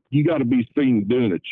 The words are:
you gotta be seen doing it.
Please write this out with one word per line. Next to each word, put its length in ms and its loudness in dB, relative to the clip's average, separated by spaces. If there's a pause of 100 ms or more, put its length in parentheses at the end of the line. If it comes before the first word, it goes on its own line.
(120)
you 120 2
gotta 220 0
be 320 0
seen 300 2
doing 240 0
it. 100 -4 (100)